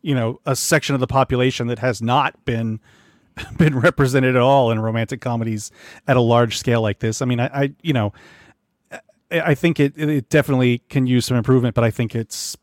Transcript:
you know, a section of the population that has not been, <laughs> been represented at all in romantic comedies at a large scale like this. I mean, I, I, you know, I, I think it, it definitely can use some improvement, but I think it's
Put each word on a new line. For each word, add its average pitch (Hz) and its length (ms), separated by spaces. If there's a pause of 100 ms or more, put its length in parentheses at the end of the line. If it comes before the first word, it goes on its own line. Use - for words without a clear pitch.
you 147 120
know, 117 300
a 139 100
section - 380
of 131 80
the 131 60
population 127 600
that 117 120
has 117 220
not 123 440
been, 113 340 (380)
<laughs> - 400
been 151 200
represented 131 580
at 123 60
all 131 300
in 110 80
romantic 113 400
comedies 113 520 (360)
at 123 80
a 123 60
large 117 360
scale 117 240
like 104 180
this. 110 220
I 135 40
mean, 123 140
I, 123 80
I, 139 340
you 160 120
know, 104 200 (760)
I, - 80 (320)
I 165 240
think 170 240
it, 143 180
it 147 320
definitely 127 580
can 131 200
use 123 180
some 127 100
improvement, 123 400
but 117 80
I 113 80
think 117 240
it's - 480